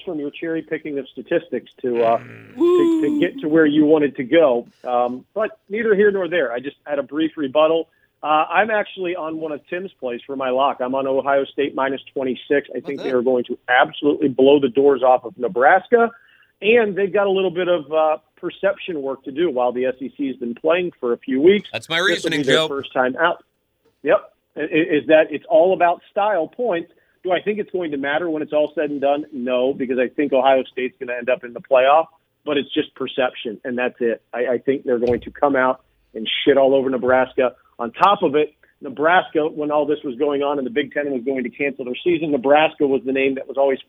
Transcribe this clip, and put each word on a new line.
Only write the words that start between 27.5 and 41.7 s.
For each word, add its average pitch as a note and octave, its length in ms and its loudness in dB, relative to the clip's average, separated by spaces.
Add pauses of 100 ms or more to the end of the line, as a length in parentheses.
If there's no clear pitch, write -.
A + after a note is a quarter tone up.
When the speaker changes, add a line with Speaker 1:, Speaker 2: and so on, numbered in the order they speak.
Speaker 1:
it's - 140 -8
going F3 180 -4
to C#3+ 60 -4
matter D3 340 -2
when D#3 120 -4
it's D3+ 100 -10
all D3+ 240 0
said D3+ 140 -2
and C#3+ 100 -6
done? C#3+ 320 0
No, B2+ 420 -2
because C3 240 -4
I B2+ 80 0
think C#3 260 -4
Ohio C3+ 300 4
State's B2+ 380 -8
gonna B2 140 -8
end A#2+ 140 -8
up B2 140 0
in A#2+ 120 -14
the A#2 60 -14
playoff, C3+ 460 2 (380)
but D3 120 -4
it's C3 160 -4
just - 220 -4
perception, B2+ 680 -6
and B2 120 -6
that's B2 220 -4
it. A#2 240 -2 (100)
I, A#2+ 140 -4
I B2 120 0
think C3+ 260 -4
they're B2 160 0
going A#2+ 220 0
to - 100 -14
come C#3 240 0
out C3 260 0 (320)
and A2+ 140 -10 (160)
shit C#3 120 4
all C3+ 200 4
over C3 120 0
Nebraska. B2+ 680 0 (220)
On A#2 120 -6
top - 320 2
of D3 140 0
it, D3+ 180 -2 (260)
Nebraska, D#3 680 0
when D3+ 240 -6
all D3 140 0
this D3 180 -2
was C3 120 -8
going C#3+ 260 -2
on C#3+ 160 -2
and C3 80 -4
the A#2+ 40 -8
Big C3 220 -4
Ten D3 180 -4
was B2+ 140 -6
going C3 180 -4
to A#2+ 80 -8
cancel C#3+ 340 -6